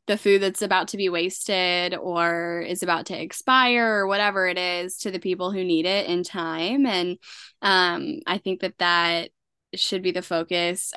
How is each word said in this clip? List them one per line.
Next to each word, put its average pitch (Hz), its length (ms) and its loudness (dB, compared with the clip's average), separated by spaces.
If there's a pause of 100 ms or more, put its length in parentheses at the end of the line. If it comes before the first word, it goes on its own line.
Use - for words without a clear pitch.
the 208 120 0
food 196 240 4
that's 190 200 -2
about 196 280 2
to 208 80 -8
be 196 100 0
wasted 180 880 0
or 170 720 -2
is 185 160 -6
about 170 240 0
to 185 120 -8
expire 240 800 2
or 196 80 2
whatever 196 400 2
it 180 100 0
is 180 400 -4
to 202 140 -6
the 185 80 -4
people 180 320 -2
who 190 120 -2
need 165 220 2
it 196 220 0
in 175 160 0
time. 175 600 -2
And, 180 320 0 (440)
um, 185 640 2
I 185 100 0
think 190 240 -4
that 185 180 -4
that 170 500 2 (460)
should 190 260 -2
be 185 80 0
the 180 140 -2
focus 175 720 -2